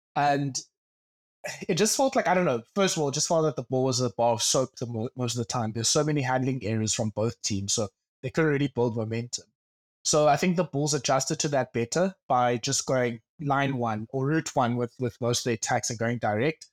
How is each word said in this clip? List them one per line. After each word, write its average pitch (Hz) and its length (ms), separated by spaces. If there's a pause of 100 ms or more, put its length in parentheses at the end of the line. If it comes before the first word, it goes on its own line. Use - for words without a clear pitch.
(160)
And 143 420 (1080)
it 185 100
just 202 200
felt 269 200
like, 220 120
I 180 60
don't 180 100
know, 123 180 (120)
first 190 220
of 160 60
all, 143 60
it 127 60
just 151 120
felt 160 180
like 151 120
the 139 60
ball 131 220
was 123 160
a 123 100
bar 117 240
of 113 80
soap - 340
the - 80
mo-, 117 320
most 120 200
of - 20
the 117 80
time. 110 260
There's 117 160
so 151 160
many 147 160
handling 131 420
errors 110 300
from 110 240
both 113 240
teams, 98 320
so 107 160 (340)
they 127 60
couldn't 156 220
really 139 240
build 120 200
momentum. 113 520 (580)
So 151 240
I 143 80
think 180 200
the 175 80
Bulls 143 280
adjusted 139 480
to 160 80
that 135 240
better 160 420 (140)
by 123 300
just - 260
going 123 360 (200)
line 139 380
one 113 320
or 135 160
route 156 280
one 123 220
with, 120 220
with 123 240
most 120 180
of 127 100
the 117 40
attacks - 340
and 117 100
going 117 200
direct. 113 540